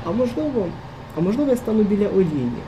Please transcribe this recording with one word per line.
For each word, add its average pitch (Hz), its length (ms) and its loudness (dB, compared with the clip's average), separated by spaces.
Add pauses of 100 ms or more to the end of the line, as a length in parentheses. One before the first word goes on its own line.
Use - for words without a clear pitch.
А 170 80 -4
можливо, 247 540 0 (500)
а 156 40 -2
можливо, 247 300 2
я 247 60 6
стану 220 260 2
біля 202 260 2
олійні. 143 600 0